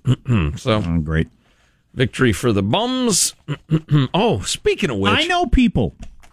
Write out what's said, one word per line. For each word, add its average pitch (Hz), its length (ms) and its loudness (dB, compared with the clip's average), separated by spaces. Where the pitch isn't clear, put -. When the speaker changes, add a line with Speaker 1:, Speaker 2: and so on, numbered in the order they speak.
Speaker 1:
<clears throat> 85 320 0
So, 110 300 -2
Speaker 2:
Oh, 85 140 0
great. 80 280 0
Speaker 1:
victory 120 380 0
for 120 200 0
the 98 100 0
bums. 226 720 0
<clears throat> 151 460 0
Oh, 180 280 0
speaking - 480 -2
of 110 80 -4
which, 98 140 2
Speaker 2:
I 294 140 0
know 349 200 0
people. 226 500 2